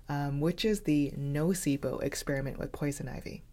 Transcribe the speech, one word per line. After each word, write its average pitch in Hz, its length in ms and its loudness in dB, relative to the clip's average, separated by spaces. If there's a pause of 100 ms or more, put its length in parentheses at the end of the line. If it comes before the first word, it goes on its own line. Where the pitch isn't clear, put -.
um, 143 320 0
which 170 240 2
is 214 160 4
the 147 340 4
nocebo 143 880 0
experiment 135 560 -2
with - 140 -4
poison - 340 -4
ivy. - 360 -8 (100)